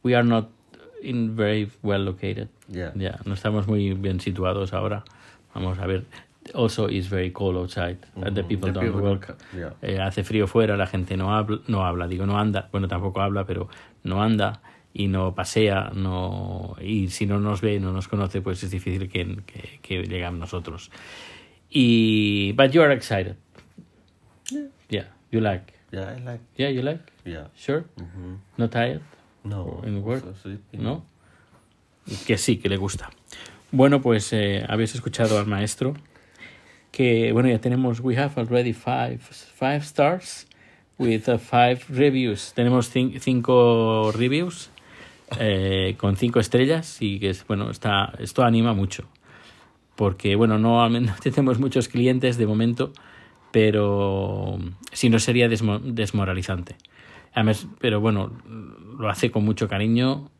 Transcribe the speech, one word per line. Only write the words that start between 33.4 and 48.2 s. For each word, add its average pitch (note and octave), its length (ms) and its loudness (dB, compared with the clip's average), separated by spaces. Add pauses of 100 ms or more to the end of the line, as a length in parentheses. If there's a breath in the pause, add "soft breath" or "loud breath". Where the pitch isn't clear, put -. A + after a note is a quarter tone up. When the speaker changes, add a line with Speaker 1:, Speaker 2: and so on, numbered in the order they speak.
Speaker 1:
Bueno, C3+ 300 6
pues, A2+ 300 2
eh, G2+ 360 0
habéis G#2+ 260 0
escuchado A2 440 0
al G2+ 80 0
maestro, G#2+ 480 -2 (960 loud breath)
que, A2+ 400 4
bueno, B2 160 4
ya A2+ 100 4
tenemos, B2 420 2
we B2 160 0
have C#3+ 200 0
already A#2+ 360 0
five, B2 480 -4
five - 640 -4
stars D#3+ 640 0 (520 soft breath)
with, A2+ 300 2
uh, A#2 100 4
five B2 500 4
reviews. C3 680 2
Tenemos B2 360 4
cin-, B2+ 300 0
cinco A#2 920 4
reviews, C#3+ 580 -2 (720 loud breath)
eh, F#2+ 580 0
con G2 180 2
cinco A#2+ 240 2
estrellas C#3 600 2
y G2+ 180 -2
que G2 120 0
es, F#2 160 -6
bueno, G#2+ 240 -2
está, G2+ 500 -2